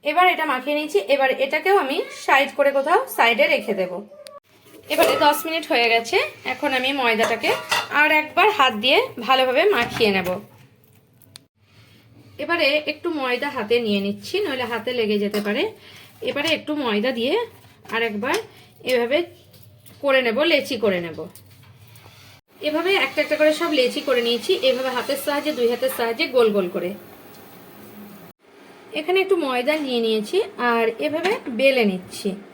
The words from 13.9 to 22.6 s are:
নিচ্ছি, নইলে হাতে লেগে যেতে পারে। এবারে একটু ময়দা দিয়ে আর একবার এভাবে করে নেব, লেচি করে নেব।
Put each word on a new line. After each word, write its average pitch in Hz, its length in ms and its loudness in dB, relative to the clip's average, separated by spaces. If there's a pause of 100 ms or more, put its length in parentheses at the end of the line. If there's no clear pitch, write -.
নিচ্ছি, 202 300 -6 (100)
নইলে 254 260 -4
হাতে 233 280 -6
লেগে 208 240 2
যেতে 208 220 -2
পারে। 220 180 0 (680)
এবারে 285 280 -2
একটু 247 140 -8 (120)
ময়দা 220 360 0
দিয়ে 254 140 0 (640)
আর 226 160 0
একবার 226 260 -2 (540)
এভাবে 240 260 2 (840)
করে 269 220 4
নেব, 226 120 0 (140)
লেচি 277 320 0
করে 190 220 2
নেব। 160 120 -10 (1500)